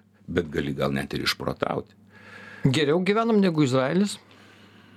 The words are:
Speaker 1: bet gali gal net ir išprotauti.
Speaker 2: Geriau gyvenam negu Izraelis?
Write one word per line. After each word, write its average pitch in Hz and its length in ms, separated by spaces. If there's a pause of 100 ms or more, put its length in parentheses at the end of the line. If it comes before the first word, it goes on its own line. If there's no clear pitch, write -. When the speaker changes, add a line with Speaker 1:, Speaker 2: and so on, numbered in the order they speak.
(280)
Speaker 1:
bet 82 220
gali 73 240
gal 69 180
net 69 220
ir 73 80
išprotauti. - 720 (680)
Speaker 2:
Geriau 147 420
gyvenam 214 360
negu 165 220
Izraelis? 143 540 (800)